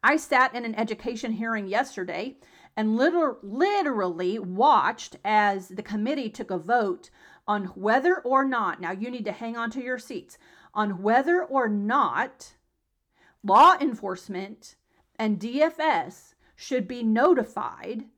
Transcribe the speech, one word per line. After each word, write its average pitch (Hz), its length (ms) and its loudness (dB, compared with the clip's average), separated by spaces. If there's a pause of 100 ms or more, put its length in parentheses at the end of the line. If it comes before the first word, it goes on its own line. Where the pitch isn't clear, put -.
I 294 160 4
sat 254 360 2
in 240 120 -6
an 226 80 -6
education 226 580 -6
hearing 220 340 -4
yesterday 196 720 -6 (400)
and 220 200 0
liter-, 302 460 2
literally 214 960 -2
watched 202 840 2
as 202 440 0
the 190 140 -12
committee 226 460 -4
took 214 220 -10
a 185 80 -4
vote 196 500 -2 (400)
on 202 180 -2
whether 240 540 2
or 269 240 2
not, 226 360 -2
now 175 100 -6
you 202 200 -8
need 247 140 -8
to 208 80 -6
hang 226 240 -8
on 226 140 -6
to 254 120 -10
your 254 160 -6
seats, - 380 -14 (380)
on 208 280 -2
whether 269 400 2
or 269 260 0
not 208 840 -2 (920)
law 262 380 8
enforcement 202 960 -6 (440)
and 214 200 0
D 240 240 0
F 320 180 0
S 185 540 -2 (200)
should 254 320 -4
be 247 160 -8
notified 233 1000 0 (140)